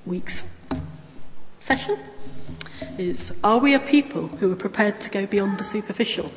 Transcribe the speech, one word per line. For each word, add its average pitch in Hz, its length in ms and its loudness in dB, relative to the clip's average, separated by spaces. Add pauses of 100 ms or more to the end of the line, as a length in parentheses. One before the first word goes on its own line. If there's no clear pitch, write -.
week's - 400 -2 (1120)
session - 400 0 (1000)
is, - 340 -2 (100)
"Are 220 160 6
we 277 140 8
a 269 80 6
people 170 480 2 (100)
who 185 140 4
are 180 40 0
prepared 208 440 0
to - 100 -6
go 196 160 0
beyond 196 300 2
the 190 80 -4
superficial - 720 -2